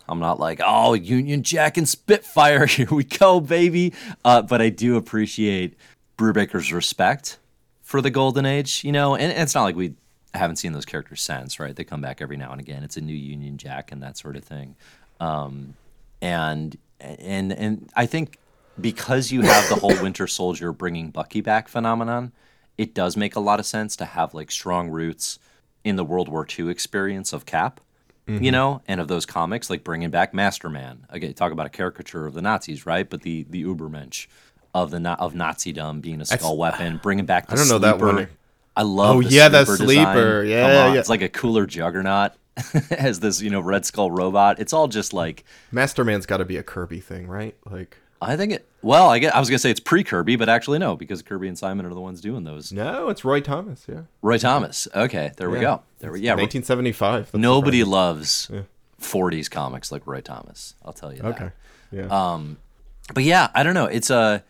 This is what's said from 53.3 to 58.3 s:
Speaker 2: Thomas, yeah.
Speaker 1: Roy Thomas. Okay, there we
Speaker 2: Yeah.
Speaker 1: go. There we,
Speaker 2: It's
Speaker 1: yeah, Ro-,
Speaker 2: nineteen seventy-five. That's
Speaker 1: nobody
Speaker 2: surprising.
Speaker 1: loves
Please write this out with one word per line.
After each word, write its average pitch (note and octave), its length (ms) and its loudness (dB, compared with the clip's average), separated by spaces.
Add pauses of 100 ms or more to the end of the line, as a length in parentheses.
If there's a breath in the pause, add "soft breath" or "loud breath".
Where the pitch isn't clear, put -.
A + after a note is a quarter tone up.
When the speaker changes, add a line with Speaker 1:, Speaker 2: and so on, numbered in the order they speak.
Speaker 2:
Thomas, D3+ 440 -8
yeah. D#3+ 180 -14 (180)
Speaker 1:
Roy A2+ 160 2
Thomas. A#2+ 580 0
Okay, F#2+ 400 -2
there F2+ 140 -6
we F2+ 80 -4
Speaker 2:
Yeah. - 40 -2
Speaker 1:
go. C3+ 200 0 (180)
There - 120 -12
we, F#2 80 -10
Speaker 2:
It's G2+ 60 -8
Speaker 1:
yeah, A#2 60 2
Ro-, F#2 60 2
Speaker 2:
nineteen G#2+ 260 -2
seventy-five. A#2+ 680 -2
That's G#2+ 100 -2
Speaker 1:
nobody C3 380 4
Speaker 2:
surprising. G2+ 120 2
Speaker 1:
loves F2 640 0